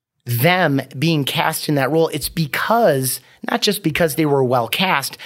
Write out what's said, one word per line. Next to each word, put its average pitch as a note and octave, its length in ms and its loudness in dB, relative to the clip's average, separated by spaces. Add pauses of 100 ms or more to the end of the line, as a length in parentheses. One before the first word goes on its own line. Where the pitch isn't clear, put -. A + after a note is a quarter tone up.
(260)
them C#3+ 540 2 (200)
being D#3 260 2
cast D#3 420 -4
in D#3 80 2
that C3+ 140 2
role. D#3+ 200 2
It's D3+ 200 -6
because, D#3 920 0 (280)
not - 140 -2
just - 180 -2
because D#3+ 320 0
they D#3+ 140 0
were C#3 160 2
well A#2+ 240 2
cast, F3 580 -2